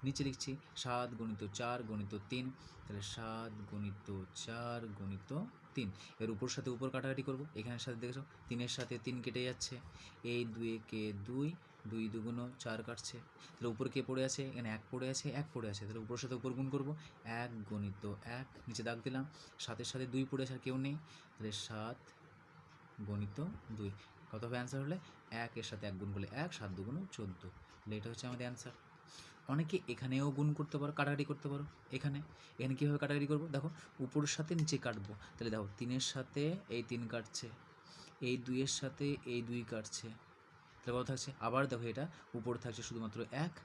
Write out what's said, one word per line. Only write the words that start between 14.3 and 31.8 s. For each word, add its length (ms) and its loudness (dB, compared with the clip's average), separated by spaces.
এখানে 260 -2
এক 140 -4
পড়ে 240 0
আছে, 120 0
এক 140 0
পড়ে 180 0
আছে, 140 -2
তাহলে 180 -2
উপর 180 -2
সাথে 180 0
উপর 180 2
গুণ 160 2
করবো, 180 4
এক 80 0
গুণিত 340 0
এক, 80 -4
নিচে 200 -2
দাগ 180 0
দিলাম, 180 2
সাতের 280 -4
সাথে 220 0
দুই 160 6
পড়ে 140 2
আছে, 120 -2
আর 100 -6
কেউ 100 2
নেই, 100 2
তাহলে 200 -2
সাত 320 -2
গুণিত 300 0
দুই, 120 0
কত 160 -4
হবে 120 2
অ্যান্সার 260 0
হলে? 120 2
একের 260 -4
সাথে 200 -4
এক 100 -2
গুণ 140 0
করলে 140 0
এক, 160 0
সাত 180 -2
দুগুণ 200 -2
চোদ্দো, 340 -6
তাহলে 200 -4
এটা 120 -4
হচ্ছে 200 -6
আমাদের 180 -2
অ্যান্সার। 280 -8
অনেকে 220 4
এখানেও 340 4
গুণ 100 10
করতে 220 2
পারো, 180 4
কাটাকাটি 320 6
করতে 220 -2
পারো। 120 0